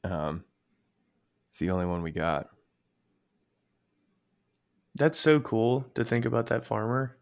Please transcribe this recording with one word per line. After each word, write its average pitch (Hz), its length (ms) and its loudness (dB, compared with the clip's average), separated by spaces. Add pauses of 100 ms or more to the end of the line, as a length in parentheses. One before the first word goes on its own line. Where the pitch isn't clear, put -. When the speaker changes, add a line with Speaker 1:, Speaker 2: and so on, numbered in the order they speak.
Speaker 1:
Um, 82 400 -4 (1040)
it's - 100 -20
the 85 120 0
only 90 140 0
one 87 180 -2
we 82 80 -6
got. 80 380 -2 (2500)
Speaker 2:
That's 156 240 2
so 151 200 6
cool 123 560 0
to 123 100 0
think 117 200 0
about 117 220 0
that 117 180 -2
farmer. 120 560 -2